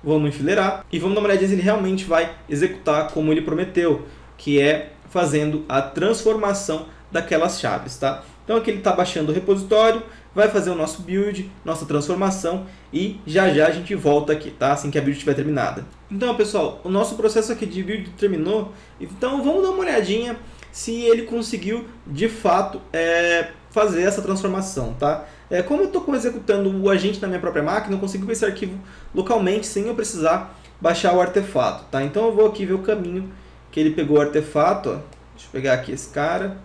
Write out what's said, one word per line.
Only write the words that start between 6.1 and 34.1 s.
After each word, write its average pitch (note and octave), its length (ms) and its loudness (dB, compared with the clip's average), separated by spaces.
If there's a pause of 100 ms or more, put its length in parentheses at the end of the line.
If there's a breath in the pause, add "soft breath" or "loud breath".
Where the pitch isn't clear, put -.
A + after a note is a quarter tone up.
daquelas E3+ 480 0
chaves, - 380 -4
tá? C3+ 260 -4 (220 loud breath)
Então A3 120 0
aqui A3+ 140 0
ele G3+ 100 -4
tá F#3+ 120 4
baixando D#3+ 380 2
o D#3 40 2
repositório, G#3+ 680 4 (300 loud breath)
vai G#3 160 4
fazer F#3 220 2
o F3 60 0
nosso D#3 260 -4
build, F#3+ 480 -2 (140)
nossa D#3+ 200 -4
transformação F3+ 840 0 (260 loud breath)
e F#3+ 340 -4
já F3 260 4
já D#3 140 6
a E3 40 6
gente F3 260 -4
volta D3+ 360 2
aqui, D3+ 180 -2
tá? C3+ 220 0
Assim C#3+ 180 -2
que D3+ 80 0
a - 20 2
build C#3+ 160 -2
estiver C#3+ 180 -2
terminada. C#3 500 -2 (260)
Então, A#3+ 260 -2
pessoal, G3+ 480 -2
o F3+ 40 -8
nosso G3+ 280 0
processo A3 340 2
aqui A3+ 160 -4
de F3+ 160 -6
build G3 280 -6
terminou, G3 600 -2 (280 loud breath)
então B3+ 420 -4
vamos E4+ 200 2
dar F#4+ 80 2
uma F#4+ 100 -2
olhadinha A#3 560 0 (360 loud breath)
se - 300 -8
ele A#3 200 4
conseguiu, A3+ 680 -4 (180)
de D#3 220 0
fato, F#3+ 520 0 (120)
é, E3+ 580 2 (200)
fazer G3 320 2
essa G3 200 2
transformação, F#3+ 720 -2
tá? D3 320 -2 (240 loud breath)
É, F3+ 120 0
como D4 200 2
eu G4 60 2
tô F#4 120 0
com, C#4+ 140 -2
executando G#3 560 0 (100)
o G3 80 2
agente G3 320 2
na G3+ 60 -6
minha F#3 140 -4
própria E3+ 220 -2
máquina, G3 340 -2
eu F#3+ 40 -4
consigo G3 240 -6
ver A3+ 80 -4
esse A3+ 120 -2
arquivo G3 340 -4 (340 loud breath)
localmente G3+ 540 0
sem G#3 220 -4
eu A#3 80 -4
precisar F3 600 -2 (240 loud breath)
baixar E3+ 320 2
o F3+ 80 6
artefato, F3+ 680 0
tá? C3+ 140 0
Então G#3 220 0
eu A3+ 60 2
vou G#3+ 140 6
aqui G#3+ 180 0
ver F#3 100 0
o F#3+ 80 -2
caminho F#3+ 500 -4 (380 loud breath)
que D#3 100 -2
ele D#3 100 4
pegou D3 280 2